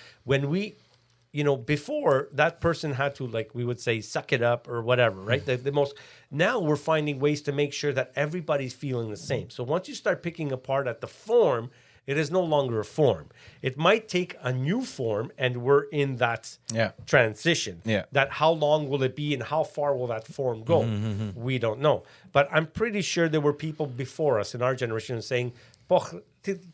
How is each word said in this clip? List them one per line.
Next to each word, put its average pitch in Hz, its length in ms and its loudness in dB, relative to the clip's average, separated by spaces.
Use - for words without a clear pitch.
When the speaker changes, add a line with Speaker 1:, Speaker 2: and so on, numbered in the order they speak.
Speaker 1:
when 139 240 0
we, 196 280 -2
you 147 120 -2
know, 139 120 4
before 147 760 0
that 151 280 0
person 160 340 0
had 139 220 -2
to, 131 100 -8
like, 113 280 -6
we 120 100 -4
would 120 160 -4
say, 113 200 0
suck - 320 -6
it 123 100 2
up 120 260 2
or 120 140 -4
whatever, 113 380 4
right? 117 200 0
Speaker 2:
Mm-hmm. 143 100 -4
Speaker 1:
The, 127 200 -2
the - 20 0
most, 143 220 2
now 170 300 0
we're 151 160 2
finding 151 420 0
ways 147 240 2
to 143 100 -2
make 143 200 0
sure 147 200 -2
that 127 220 -2
everybody's 147 580 -2
feeling 123 380 -4
the 104 60 -8
same. 117 340 -4
So 123 140 -8
once 160 240 -2
you 277 60 -12
start 185 280 -2
picking 160 300 -6
apart 135 340 -2
at 117 140 -6
the - 80 -6
form, 165 640 2
it 139 100 -2
is 151 140 0
no 185 100 2
longer 143 380 2
a 101 60 0
form. 117 420 2
It 131 140 -2
might 190 320 4
take 180 320 -2
a 127 120 -2
new 151 320 0
form, 113 520 -4
and 123 200 0
we're 139 340 4
in 139 280 0
that 117 380 -2
Speaker 3:
Yeah. 113 200 0
Speaker 1:
transition. 110 800 2
Speaker 3:
Yeah. 107 280 2
Speaker 1:
That 139 180 2
how 156 220 4
long 151 360 2
will 135 140 0
it 131 140 -2
be 147 180 -2
and 120 80 -4
how 151 220 -2
far 143 320 -2
will 127 100 -4
that 110 180 -4
form 120 380 -4
go? 143 200 4
Speaker 2:
Mm-hmm, 110 240 -2
mm-hmm. 107 360 -6
Speaker 1:
We 127 160 -2
don't 117 220 -2
know. 139 240 2
But 143 220 4
I'm 160 160 2
pretty 214 340 -2
sure 170 260 0
there 156 120 0
were 147 120 4
people 156 340 -6
before 131 520 -2
us - 160 -4
in 120 80 -4
our 127 140 2
generation 113 440 -4
saying, 123 320 -4
"Poch, 180 260 2
ti, 196 100 -4